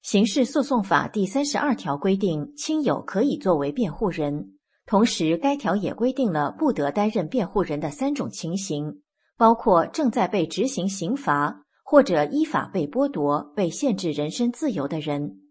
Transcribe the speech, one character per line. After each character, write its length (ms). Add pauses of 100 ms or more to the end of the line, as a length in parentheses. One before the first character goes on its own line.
刑 220
事 200
诉 180
讼 200
法 240
第 180
三 180
十 140
二 180
条 220
规 180
定， 400
亲 280
友 180
可 220
以 140
作 200
为 140
辩 200
护 180
人， 480 (280)
同 200
时 320
该 200
条 180
也 180
规 200
定 180
了 200
不 200
得 200
担 180
任 180
辩 180
护 160
人 180
的 120
三 240
种 140
情 260
形， 460 (340)
包 180
括 320
正 240
在 180
被 200
执 180
行 220
刑 280
罚， 500 (180)
或 180
者 240
依 200
法 280
被 140
剥 220
夺、 440
被 160
限 280
制 140
人 200
身 200
自 200
由 160
的 140
人。 500